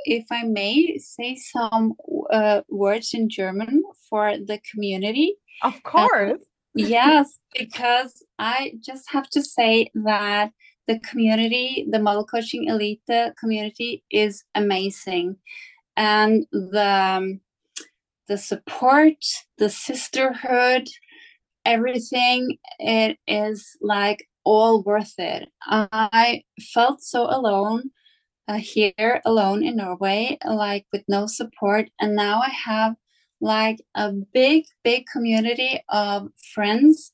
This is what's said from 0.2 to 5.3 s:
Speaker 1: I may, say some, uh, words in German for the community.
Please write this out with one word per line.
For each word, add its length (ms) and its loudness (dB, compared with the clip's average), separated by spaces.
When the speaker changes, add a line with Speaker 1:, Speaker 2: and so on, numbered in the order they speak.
Speaker 1:
I 120 -4
may, 560 0
say 360 -10
some, 580 -2
uh, 380 2
words 440 -2
in 160 0
German 540 -2
for 280 0
the 220 -8
community. 640 -2